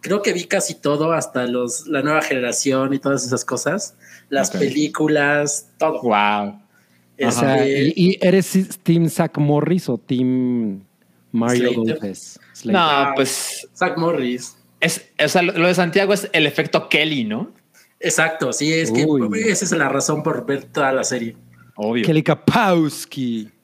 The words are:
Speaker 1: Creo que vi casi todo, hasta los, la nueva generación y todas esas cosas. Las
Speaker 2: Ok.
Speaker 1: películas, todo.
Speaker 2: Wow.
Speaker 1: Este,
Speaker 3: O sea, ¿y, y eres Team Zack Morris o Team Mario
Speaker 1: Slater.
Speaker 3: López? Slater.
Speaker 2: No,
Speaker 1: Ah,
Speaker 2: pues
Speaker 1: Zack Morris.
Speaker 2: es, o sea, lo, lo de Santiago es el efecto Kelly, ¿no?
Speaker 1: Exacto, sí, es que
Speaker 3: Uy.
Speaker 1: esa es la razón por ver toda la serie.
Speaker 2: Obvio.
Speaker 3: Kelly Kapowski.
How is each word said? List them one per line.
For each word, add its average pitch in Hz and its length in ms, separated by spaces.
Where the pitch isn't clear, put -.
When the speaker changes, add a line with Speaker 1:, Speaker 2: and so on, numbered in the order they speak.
Speaker 1:
Creo 202 200
que 202 120
vi 175 120
casi 180 300
todo, 147 380
hasta 131 340
los, 123 400
la 147 140
nueva 151 200
generación 131 720
y 135 60
todas 139 260
esas 123 200
cosas. 147 500
Las 139 240
Speaker 2:
Ok. 190 60
Speaker 1:
películas, 147 1200
todo. 156 260
Speaker 2:
Wow. 104 580
Speaker 1:
Este, 135 80
Speaker 3:
O 127 140
sea, 135 280
¿y, 139 280
y 185 260
eres 185 360
Team 170 260
Zack 160 280
Morris 147 520
o 120 80
Team 123 840
Mario 120 420
Speaker 1:
Slater. 113 220
Speaker 3:
López? - 440
Slater. - 200
Speaker 2:
No, 190 60
Speaker 1:
Ah, 139 260
Speaker 2:
pues - 600
Speaker 1:
Zack 180 220
Morris. 139 580
Speaker 2:
es, - 260
o 151 40
sea, 180 140
lo, 170 120
lo 170 140
de 180 80
Santiago 185 380
es 196 200
el 156 140
efecto 156 420
Kelly, 151 340
¿no? 110 300
Speaker 1:
Exacto, 151 520
sí, 151 220
es 160 180
que 127 140
Speaker 3:
Uy. 135 420
Speaker 1:
esa 208 180
es 160 60
la 156 160
razón 139 360
por 147 220
ver 139 200
toda 139 260
la 131 120
serie. 113 320
Speaker 2:
Obvio. 113 280
Speaker 3:
Kelly 156 200
Kapowski. 156 1300